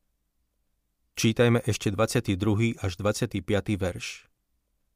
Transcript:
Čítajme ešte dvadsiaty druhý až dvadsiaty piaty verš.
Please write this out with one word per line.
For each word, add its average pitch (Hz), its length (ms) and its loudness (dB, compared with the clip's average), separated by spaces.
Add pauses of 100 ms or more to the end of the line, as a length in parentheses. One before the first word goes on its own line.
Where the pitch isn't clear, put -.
(1160)
Čítajme 117 480 4
ešte 104 320 -2
dvadsiaty 110 400 0
druhý 107 460 2
až 92 180 -4
dvadsiaty 104 460 -2
piaty 101 320 0
verš. 92 500 -8 (680)